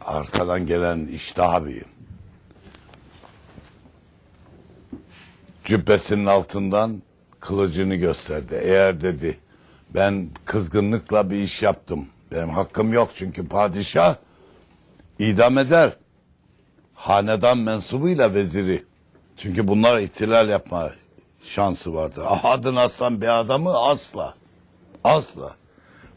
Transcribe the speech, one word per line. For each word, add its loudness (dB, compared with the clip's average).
arkadan -4
gelen -2
iş -12
daha 2
büyük. -12
Cübbesinin 2
altından 0
kılıcını -2
gösterdi. -4
"Eğer," 2
dedi, -4
"ben 0
kızgınlıkla -2
bir -4
iş -4
yaptım. -2
Benim -6
hakkım -2
yok 2
çünkü -10
padişah 0
idam 4
eder 4
hanedan 2
mensubuyla 0
veziri. 0
Çünkü -2
bunlar 4
ihtilal 2
yapma -4
şansı -4
vardır. -6
Ahadın 0
aslan 0
bir 2
adamı 0
asla. -2
Asla. 0